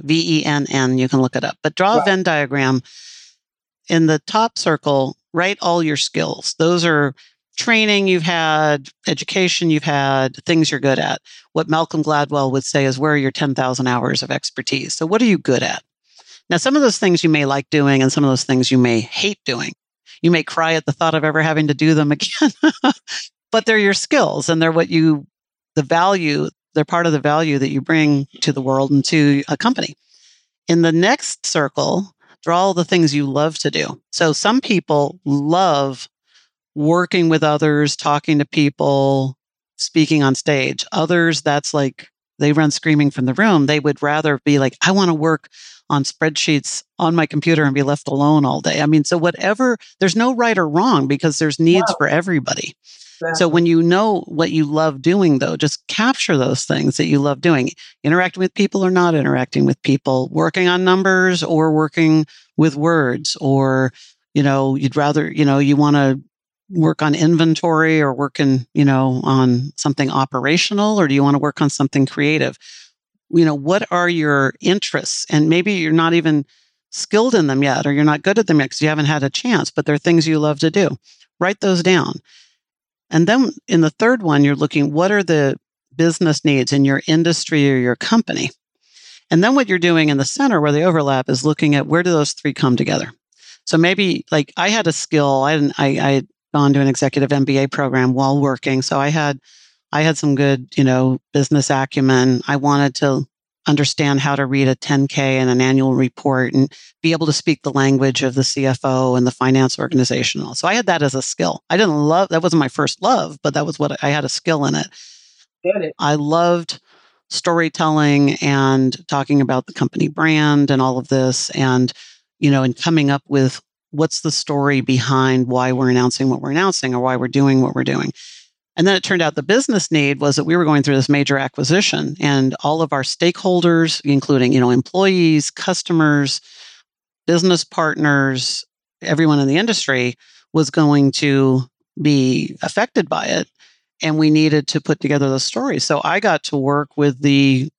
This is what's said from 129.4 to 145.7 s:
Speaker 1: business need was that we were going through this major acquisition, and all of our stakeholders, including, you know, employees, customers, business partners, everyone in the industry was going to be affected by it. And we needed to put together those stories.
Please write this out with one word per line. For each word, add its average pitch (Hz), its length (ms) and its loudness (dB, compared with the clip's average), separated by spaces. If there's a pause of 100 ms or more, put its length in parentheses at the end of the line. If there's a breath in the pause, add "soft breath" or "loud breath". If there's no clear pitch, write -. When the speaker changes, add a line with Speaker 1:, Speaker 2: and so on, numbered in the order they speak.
Speaker 1:
business 208 460 0
need 143 300 0
was 143 160 0
that 147 80 -2
we 160 140 0
were 175 80 2
going 147 180 2
through 143 140 2
this 131 100 0
major 143 300 0
acquisition, 147 800 -2
and 135 420 2
all 156 200 0
of 156 100 -2
our 135 120 -2
stakeholders, 170 1000 0
including, 135 480 2
you 131 80 4
know, 123 100 4
employees, 165 800 2
customers, 151 920 0 (840 loud breath)
business 170 380 2
partners, 139 1040 -2 (360)
everyone 151 380 2
in 139 80 2
the 143 100 2
industry 135 580 -2 (360 soft breath)
was 156 180 0
going 147 440 2
to 135 500 2 (380)
be 143 600 0
affected 208 460 -2
by - 180 -4
it. - 240 -4 (520 soft breath)
And 156 180 -2
we 156 100 4
needed 151 380 2
to 151 140 -4
put - 180 -2
together 139 300 0
those 131 160 -2
stories. 226 400 -4